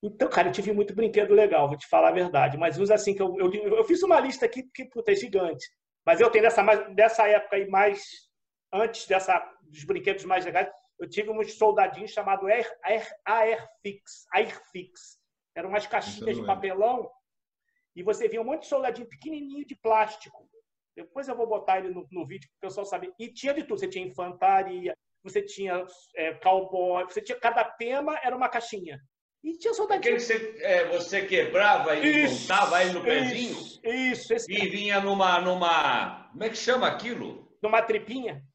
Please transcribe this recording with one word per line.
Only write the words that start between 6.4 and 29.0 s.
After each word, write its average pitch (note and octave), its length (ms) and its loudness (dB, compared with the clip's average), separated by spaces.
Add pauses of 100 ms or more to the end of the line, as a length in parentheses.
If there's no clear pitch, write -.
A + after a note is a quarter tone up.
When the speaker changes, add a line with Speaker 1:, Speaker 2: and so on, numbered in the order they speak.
Speaker 1:
dessa, A3 200 6
mais, G#3 320 4
dessa A3 320 6
época G#3 280 4
aí, G3 120 -2
mais G3 340 2 (720)
antes A3 320 -2
dessa, F#3 340 2 (220)
dos - 220 -20
brinquedos F#3 420 -2
mais F#3 200 0
legais, F3 220 0 (320)
eu F3 80 -10
tive G#3 220 -4
uns G#3+ 280 -4
soldadinhos G#3 540 2
chamado F#3+ 360 -2
Air, A3+ 200 2 (160)
Air, G#3+ 240 -2 (180)
Airfix, A3 1080 -4
Airfix. - 840 -6 (360)
Eram F3 140 -8
umas G#3 160 -2
caixinhas G#3 440 -6
Speaker 2:
Então, G#3 40 -2
Speaker 1:
de A#3 80 -6
Speaker 2:
é. G#3+ 40 -8
Speaker 1:
papelão G3 600 0 (880)
e F3 60 -14
você G#3+ 260 -2
via A3+ 140 -2
um A3+ 40 -6
monte D4 160 -6
de - 60 -20
soldadinho B3 400 -4
pequenininho C#4+ 580 -14
de - 100 -18
plástico. - 720 -2 (460)
Depois B3+ 320 -12
eu B3+ 80 -8
vou A3+ 120 -4
botar G3 320 0
ele F#3 100 -8
no, F3+ 220 -10
no F3 140 -8
vídeo F3+ 240 -16 (100)
pro F#3+ 100 -10
pessoal G3+ 160 -8
saber. F#3 340 -10
E A#3+ 120 -12
tinha C#4 220 -4
de D4 100 -4
tudo. G3+ 160 -6
Você F#3+ 80 -6
tinha F#3 180 -8
infantaria, F3+ 920 -2 (280)
você G3 180 -4
tinha, F#3+ 440 -6 (300)
é, D#3+ 200 -4
cowboy, F#3 680 0
você G3 180 -8
tinha, B3 180 -8
cada A#3+ 240 2
tema C#4 600 -4
era B3 120 -2
uma B3+ 140 0
caixinha. F#3 500 -8 (440)